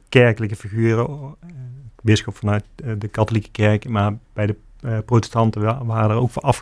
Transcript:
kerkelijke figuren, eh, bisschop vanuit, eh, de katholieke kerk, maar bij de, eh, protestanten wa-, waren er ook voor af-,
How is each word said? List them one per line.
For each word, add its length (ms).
kerkelijke 460
figuren, 520
eh, 420
bisschop 340
vanuit, 300
eh, 220
de 100
katholieke 440
kerk, 380
maar 280
bij 120
de, 100
eh, 240
protestanten 560
wa-, 240
waren 240
er 120
ook 80
voor 120
af-, 200